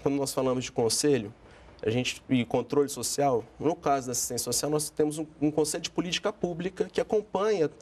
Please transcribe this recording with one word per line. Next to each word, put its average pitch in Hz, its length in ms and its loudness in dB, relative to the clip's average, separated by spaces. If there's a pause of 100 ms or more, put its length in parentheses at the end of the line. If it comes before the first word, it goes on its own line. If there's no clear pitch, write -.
quando 139 140 2
nós 131 180 -2
falamos 131 300 0
de - 80 -10
conselho, 120 600 2 (540)
a 107 40 2
gente, 123 400 -2
e 123 160 4
controle 135 420 2
social, 127 560 0 (160)
no 160 160 0
caso 139 300 0
da 127 60 -4
assistência - 320 -4
social, 143 260 -2
nós 151 180 0
temos 151 300 0
um, 156 80 -4 (120)
um 147 120 2
conselho 156 320 0
de - 80 -8
política 175 420 -2
pública 180 580 -4
que - 80 -12
acompanha, 202 720 0 (140)